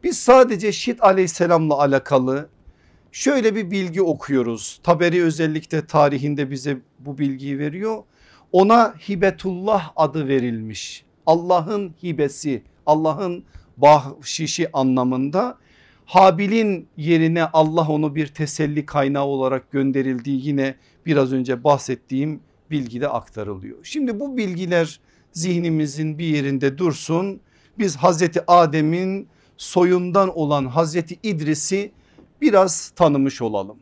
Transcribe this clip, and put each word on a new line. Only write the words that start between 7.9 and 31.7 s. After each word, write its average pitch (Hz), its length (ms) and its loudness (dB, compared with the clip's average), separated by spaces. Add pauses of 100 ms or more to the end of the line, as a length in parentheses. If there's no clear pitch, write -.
Ona 214 420 6 (160)
Hibetullah 190 840 -2
adı 156 320 0
verilmiş. 117 760 -4 (200)
Allah'ın 175 680 0 (100)
hibesi, 143 600 -4 (220)
Allah'ın 160 580 -2 (340)
bahşişi 147 960 2
anlamında. 135 840 0 (480)
Habil'in 190 840 4 (100)
yerine 165 460 2
Allah 160 440 2
onu 151 280 -2
bir 151 120 -4
teselli 147 580 -4
kaynağı 139 400 -2
olarak 131 460 -2
gönderildiği 135 760 -2
yine 135 280 -2 (300)
biraz 139 280 2
önce 127 300 -2
bahsettiğim 139 760 -2 (320)
bilgide 127 360 -4
aktarılıyor. 107 760 -8
Şimdi 247 360 -4
bu 269 180 -8
bilgiler 175 600 -2 (320)
zihnimizin 156 880 -2
bir 170 60 -6
yerinde 139 520 -2
dursun. 175 640 -2 (400)
Biz 180 180 0
Hazreti 170 540 2
Adem'in 170 760 2 (300)
soyundan 180 800 0
olan 147 280 -2
Hazreti 165 580 -2
İdris'i 170 680 -4 (500)